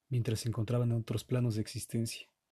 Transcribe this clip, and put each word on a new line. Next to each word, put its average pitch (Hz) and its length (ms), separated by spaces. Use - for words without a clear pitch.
mientras 117 320
se 117 80
encontraban 120 420
en 117 60
otros 113 260
planos 123 320
de 110 60
existencia. - 640